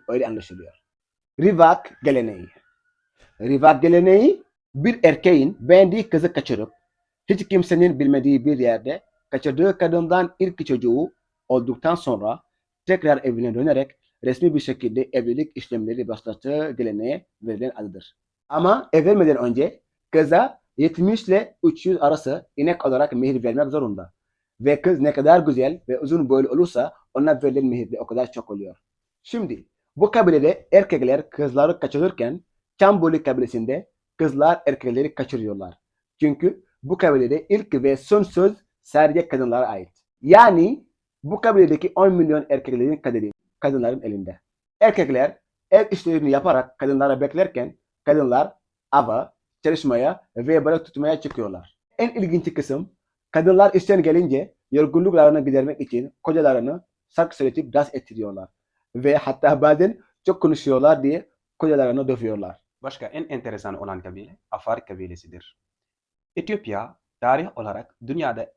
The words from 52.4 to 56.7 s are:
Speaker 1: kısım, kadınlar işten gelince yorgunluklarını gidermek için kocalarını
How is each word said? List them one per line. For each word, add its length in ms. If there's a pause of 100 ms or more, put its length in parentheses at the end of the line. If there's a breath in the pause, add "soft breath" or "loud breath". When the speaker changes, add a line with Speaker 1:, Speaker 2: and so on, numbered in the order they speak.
Speaker 1:
kısım, 380 (380)
kadınlar 440
işten 280
gelince 520 (160)
yorgunluklarını 720
gidermek 360
için 420
kocalarını 640 (240)